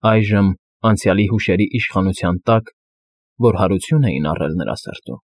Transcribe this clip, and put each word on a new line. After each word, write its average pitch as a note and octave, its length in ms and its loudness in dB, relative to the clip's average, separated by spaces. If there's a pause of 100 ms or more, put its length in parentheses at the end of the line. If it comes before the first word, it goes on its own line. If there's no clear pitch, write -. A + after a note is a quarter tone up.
(100)
Այժմ, G#2 380 4 (420)
անցյալի G2+ 380 2
հուշերի G2+ 380 0 (120)
իշխանության F#2+ 680 -2
տակ, A2+ 240 0 (640)
որ A2+ 220 2
հարություն G2+ 500 2
էին D2 220 -2
առել D#2+ 260 -4
նրա B1+ 240 -4
սրտում - 460 -16